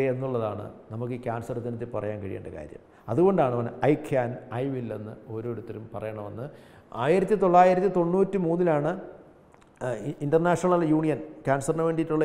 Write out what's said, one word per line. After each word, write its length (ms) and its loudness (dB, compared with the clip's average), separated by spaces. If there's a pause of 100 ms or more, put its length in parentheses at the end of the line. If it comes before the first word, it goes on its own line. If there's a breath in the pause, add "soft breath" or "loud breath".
(140)
എന്നുള്ളതാണ് 580 -4 (220)
നമുക്ക് 260 -6
ഈ 80 -10
ക്യാൻസർ 380 -6
ദിനത്തിൽ 300 -8
പറയാൻ 280 -4
കഴിയേണ്ട 260 -10 (100)
കാര്യം. 240 -16 (280 loud breath)
അതുകൊണ്ടാണ് 480 4
അവൻ 80 -2 (240)
"I 40 6 (140)
can, 220 0 (300)
I 40 -4 (100)
will" 140 -6 (100)
എന്ന് 140 -12 (220)
ഓരോരുത്തരും 500 -8 (100)
പറയണമെന്ന്. 520 -8 (580 loud breath)
ആയിരത്തി 380 4
തൊള്ളായിരത്തി 560 6
തൊണ്ണൂറ്റി 480 2
മൂന്നിലാണ്, 440 2 (960)
ആ, 20 -2 (200)
ഇ-, 160 -8
ഇൻ്റർനാഷണൽ 580 4 (100)
യൂണിയൻ, 260 2 (280)
ക്യാൻസറിന് 420 0
വേണ്ടിയിട്ടുള്ള 360 0